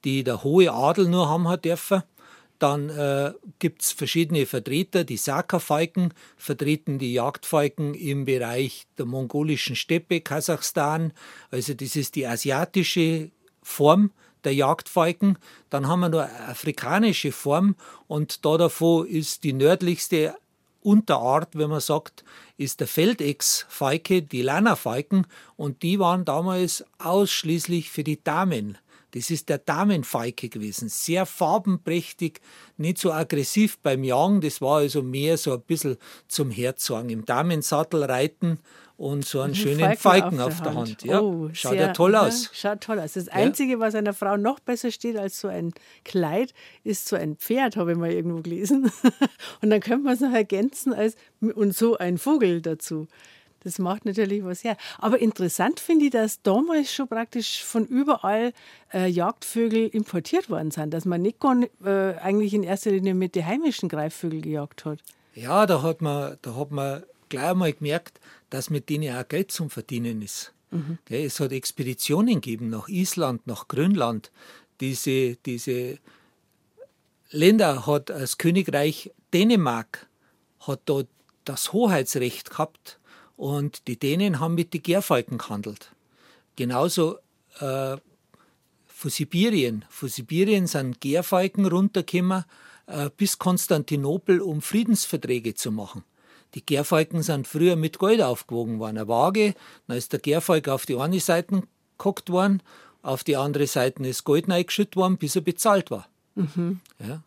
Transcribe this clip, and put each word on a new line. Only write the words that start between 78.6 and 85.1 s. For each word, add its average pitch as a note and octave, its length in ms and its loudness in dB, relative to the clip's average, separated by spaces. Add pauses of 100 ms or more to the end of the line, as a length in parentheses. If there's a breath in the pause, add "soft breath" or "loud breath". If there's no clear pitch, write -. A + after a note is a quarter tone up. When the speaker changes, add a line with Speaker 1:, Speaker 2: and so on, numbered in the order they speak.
Speaker 1:
Dänemark, F3 720 2 (540)
hat C3+ 240 -8
dort C#3 220 0 (380)
das - 280 -8
Hoheitsrecht D3+ 800 0
gehabt - 480 -8 (360 soft breath)
und C#3+ 520 -6
die A#2+ 100 -6
Dänen D#3+ 420 0
haben E3 160 -2
mit E3 180 -2
den E3 100 -6
Gärfalken E3 540 0